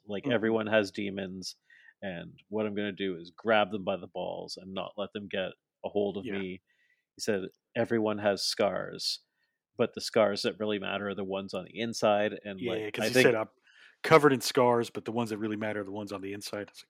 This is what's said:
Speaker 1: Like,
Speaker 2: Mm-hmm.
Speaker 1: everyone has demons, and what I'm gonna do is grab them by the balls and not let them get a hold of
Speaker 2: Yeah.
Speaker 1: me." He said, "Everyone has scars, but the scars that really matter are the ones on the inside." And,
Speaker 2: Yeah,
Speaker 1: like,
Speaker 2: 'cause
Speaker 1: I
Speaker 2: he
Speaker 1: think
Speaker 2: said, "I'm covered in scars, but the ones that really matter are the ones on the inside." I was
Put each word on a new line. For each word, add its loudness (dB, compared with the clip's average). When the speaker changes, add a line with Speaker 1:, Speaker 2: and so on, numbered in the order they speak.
Speaker 1:
Like, -6
Speaker 2:
Mm-hmm. 0
Speaker 1:
everyone 2
has 4
demons, -8
and -10
what -2
I'm -4
gonna -2
do -4
is -14
grab 4
them -6
by 0
the -12
balls -8
and -14
not -6
let -8
them -10
get -4
a -6
hold 0
of -8
Speaker 2:
Yeah. -6
Speaker 1:
me." -8
He -16
said, -2
"Everyone 2
has 2
scars, -2
but 0
the -8
scars 4
that -4
really -2
matter -4
are -4
the -6
ones -6
on -6
the -12
inside." 2
And, -10
Speaker 2:
Yeah, -2
Speaker 1:
like, -6
Speaker 2:
'cause 0
Speaker 1:
I 2
Speaker 2:
he 0
Speaker 1:
think 8
Speaker 2:
said, 6
"I'm -4
covered 8
in 0
scars, 4
but -10
the -4
ones -2
that -4
really -2
matter -4
are -6
the -12
ones -8
on -8
the -8
inside." -8
I -20
was -20